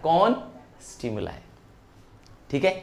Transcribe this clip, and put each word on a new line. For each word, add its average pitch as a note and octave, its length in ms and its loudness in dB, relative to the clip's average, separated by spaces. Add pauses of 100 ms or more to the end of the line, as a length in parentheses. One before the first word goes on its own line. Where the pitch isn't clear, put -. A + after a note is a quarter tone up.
कौन? F#3 340 4 (460)
स्टिमुलाई। G#2+ 580 -8 (1080)
ठीक C#3+ 140 -2
है, F#3 180 4